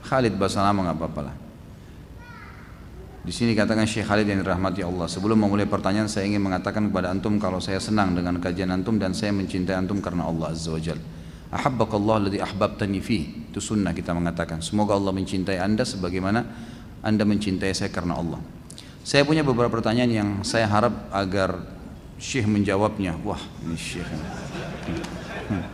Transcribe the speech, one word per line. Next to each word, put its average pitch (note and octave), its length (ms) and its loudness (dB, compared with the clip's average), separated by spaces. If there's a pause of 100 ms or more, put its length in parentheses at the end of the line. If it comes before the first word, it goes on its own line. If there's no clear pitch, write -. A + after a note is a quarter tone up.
Khalid, B2 320 4
bahasa F#2+ 240 2
lama G2 320 4
nggak D#2 80 -2
apa-apa D2+ 240 -4
lah. C#2 120 -8 (1900)
Di F2+ 80 -6
sini A#2 240 2
katakan G#2+ 320 4
Syekh G#2+ 240 -2
Khalid G#2 160 4
yang G2 160 2
dirahmati F#2 400 0
Allah, F2 240 -2
"Sebelum F#2+ 320 2
memulai G2+ 320 4
pertanyaan, G2+ 400 2
saya G2+ 160 0
ingin G2+ 160 2
mengatakan G2 480 0
kepada F#2 240 0
antum G#2 240 0
kalau F#2 240 0
saya F#2+ 160 -2
senang G2 400 2
dengan F2 240 0
kajian F#2 320 0
antum F#2+ 240 2
dan F#2+ 160 0
saya G#2 160 0
mencintai F#2 480 0
antum F#2+ 240 0
karena F2 240 -2
Allah D#2+ 240 -2
Azza D#2+ 240 -4
wa D#2+ 80 -2
Jal. D#2+ 160 -4 (560)
Ahabbakallah A2 720 2
alladhi F#2+ 160 0
ahbabtani G2 560 0
fih." - 560 -4
Itu G2 80 -4
sunnah G2 320 2
kita F2 240 -2
mengatakan, E2+ 480 -2
"Semoga G#2 320 2
Allah G2 160 2
mencintai F#2+ 480 0
anda G#2+ 240 2
sebagaimana F#2+ 580 0 (640)
anda G#2+ 160 4
mencintai G2 560 2
saya G2 160 -2
karena F2 240 0
Allah." D#2+ 240 -4 (640)
Saya C#3+ 160 6
punya D3+ 240 4
beberapa A#2+ 240 4
pertanyaan A2+ 400 2
yang G#2+ 200 2 (120)
saya A2+ 240 2
harap G#2+ 480 2
agar F#2+ 480 0 (600)
Syekh B2 240 0
menjawabnya. G2+ 800 2
Wah, E2+ 160 -4 (240)
ini E2 80 -4
Syekh. E2 320 -6
Hmm. - 1700 -6